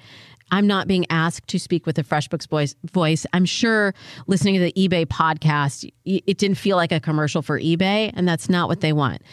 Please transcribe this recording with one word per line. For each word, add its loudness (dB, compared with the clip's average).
I'm 2
not 0
being 2
asked -2
to -2
speak -4
with -4
a 2
FreshBooks -4
voice, -2
voice. 2
I'm 4
sure 0
listening 2
to 4
the 2
eBay 2
podcast, 0
y-, -2
it 0
didn't 0
feel 0
like 2
a 0
commercial 0
for -2
eBay, 0
and -2
that's -2
not 2
what -2
they 2
want. 0